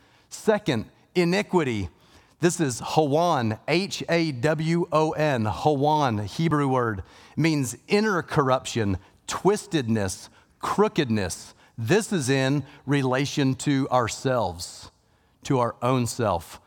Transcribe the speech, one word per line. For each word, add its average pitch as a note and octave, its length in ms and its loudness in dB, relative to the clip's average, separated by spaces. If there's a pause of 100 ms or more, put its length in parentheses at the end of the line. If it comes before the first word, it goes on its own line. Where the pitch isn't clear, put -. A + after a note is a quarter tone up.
(300)
Second, D#3+ 560 0 (280)
iniquity. E3+ 760 0 (500)
This E3+ 200 2
is C3 200 -2
hawan, D3 840 2
H D#3 420 -2
A E3 220 0
W D#3 600 0
O D#3 180 2
N, D3 340 0
hawan, C#3 800 0
Hebrew D3 440 0
word. A#2+ 320 0 (360)
It - 40 -2
means D3 360 0 (120)
inner G#3 340 2
corruption, B2+ 760 0 (280)
twistedness, A2+ 1040 -2 (320)
crookedness. B2 920 0 (220)
This D#3+ 360 0
is C3+ 180 0
in C3+ 320 2 (240)
relation C3 720 0
to C#3 340 0
ourselves, A2+ 1040 -2 (520)
to C#3 140 2
our A#2+ 240 0
own B2 240 2
self. G2+ 600 -4